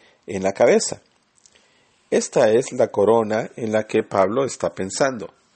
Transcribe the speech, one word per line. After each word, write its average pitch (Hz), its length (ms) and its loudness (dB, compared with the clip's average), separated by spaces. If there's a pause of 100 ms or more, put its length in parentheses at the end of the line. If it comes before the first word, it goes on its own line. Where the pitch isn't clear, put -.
(260)
en 95 160 -6
la 95 100 0
cabeza. 170 500 2 (1080)
Esta 143 420 2
es 123 200 2
la 123 160 0
corona 110 680 0
en 110 160 -6
la 110 140 -2
que 110 160 0
Pablo 107 420 0
está - 280 -4
pensando, 104 640 -4 (220)